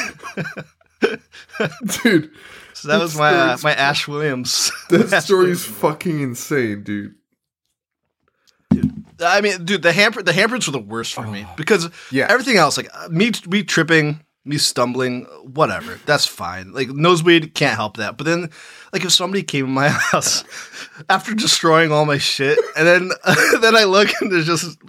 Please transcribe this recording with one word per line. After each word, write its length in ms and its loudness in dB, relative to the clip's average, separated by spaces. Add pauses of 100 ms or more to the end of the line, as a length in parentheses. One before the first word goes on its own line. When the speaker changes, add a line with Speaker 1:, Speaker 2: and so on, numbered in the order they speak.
(360)
Speaker 1:
<laughs> 760 -8 (920)
Speaker 2:
Dude. 280 2 (420)
Speaker 1:
So 160 -14
that 80 2
Speaker 2:
That 20 0
Speaker 1:
was 180 -4
my, 120 4
uh, 280 2
Speaker 2:
story's 60 -8
Speaker 1:
my 100 2
Ash 340 0
Williams. 720 -4
<laughs> 100 -20
Speaker 2:
That 240 4
Speaker 1:
Ash 120 0
Speaker 2:
story 260 4
is 140 -4
Speaker 1:
Williams. 0 -
Speaker 2:
fucking 560 -4
insane, 640 -4
dude. 320 -10 (1600)
Speaker 1:
Dude, 340 0 (160)
I 200 4
mean, 240 -2
dude, 180 -2
the 80 6
handpr-, 340 2
the 80 4
handprints 340 0
were 60 -4
the 60 -6
worst 340 -8
for 140 -10
me 200 -8
Speaker 2:
Oh. 80 -20
Speaker 1:
because 340 0 (220)
Speaker 2:
Yeah. 180 0
Speaker 1:
everything 280 2
else, 200 4
like, 160 -8
uh, 160 -16
me, 220 0 (160)
me 160 0
tripping, 580 0 (260)
me 100 -4
stumbling, 680 -2 (200)
whatever, 640 -4
that's 200 2
fine. 480 -10
Like, 160 -6
nosebleed, 680 2
can't 200 0
help 220 -6
that. 200 -6
But 80 -10
then, 240 -2 (440)
like, 120 -4
if 60 -2
somebody 320 0
came 220 -4
in 60 -4
my 180 2
<laughs> 220 -2
house 320 -2 (680)
after 240 0
destroying 580 2
all 140 2
my 140 0
shit, 400 2 (180)
and 80 2
then, 240 4 (160)
<laughs> 360 2
then 140 6
I 100 6
look 240 4 (120)
and 100 -2
there's 140 2
just 320 -4 (120)